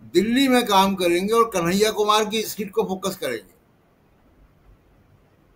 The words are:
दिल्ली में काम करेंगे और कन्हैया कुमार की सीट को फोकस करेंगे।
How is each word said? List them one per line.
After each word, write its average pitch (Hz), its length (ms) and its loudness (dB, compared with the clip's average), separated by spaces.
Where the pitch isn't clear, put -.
दिल्ली 233 340 2
में 247 180 2
काम 196 300 2
करेंगे 185 380 0
और 233 100 4
कन्हैया 202 480 0
कुमार 214 340 2
की 214 180 -4
सीट 202 280 -10
को 220 120 -2
फोकस 190 320 -6
करेंगे। 123 380 -10